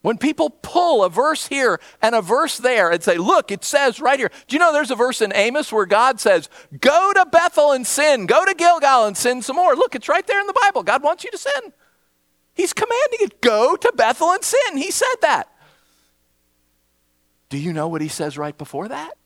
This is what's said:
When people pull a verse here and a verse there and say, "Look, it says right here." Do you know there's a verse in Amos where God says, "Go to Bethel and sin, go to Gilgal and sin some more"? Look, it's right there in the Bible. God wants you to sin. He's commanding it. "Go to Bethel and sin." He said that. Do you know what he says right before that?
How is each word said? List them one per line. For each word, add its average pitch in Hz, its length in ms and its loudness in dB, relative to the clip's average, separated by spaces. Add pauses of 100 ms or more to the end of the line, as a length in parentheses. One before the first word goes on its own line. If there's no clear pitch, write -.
When 220 160 -2
people 302 320 -2
pull 330 540 0
a 180 60 2
verse 269 380 0
here 254 320 0 (220)
and 226 140 2
a 220 60 2
verse 247 360 -2
there 220 340 2
and 170 100 0
say, 175 160 2
"Look, 262 320 2
it 196 140 -8
says 277 380 0
right 277 180 2
here." 226 120 -2 (160)
Do 254 80 -6
you 320 40 0
know 339 120 4
there's 294 200 0
a 247 40 -2
verse 240 260 -2
in 196 120 -2
Amos 240 380 -2
where 214 140 0
God 226 340 2
says, 175 300 2 (300)
"Go 349 340 4
to 370 120 4
Bethel 320 460 2
and 254 160 -2
sin, 277 380 2
go 277 200 4
to 392 80 0
Gilgal 302 520 4
and 202 120 -6
sin 247 240 -2
some 262 140 -8
more"? 339 200 2
Look, 480 200 0
it's - 140 -8
right 359 180 0
there 403 140 0
in 403 60 -6
the 381 140 -8
Bible. 392 220 0
God 226 180 0
wants 311 220 -2
you 480 80 -12
to 392 60 -12
sin. 523 360 -8 (800)
He's 349 200 -2
commanding 480 480 -2
it. - 200 -4
"Go 240 340 2
to 480 180 0
Bethel 247 380 2
and 381 120 -2
sin." 427 340 0
He 330 140 -6
said - 300 -2
that. 269 300 0 (2000)
Do 139 80 -8
you 160 160 -6
know 156 140 -4
what 165 140 -6
he 151 80 -6
says 147 280 -8
right 147 200 -8
before 156 300 -10
that? 285 380 -14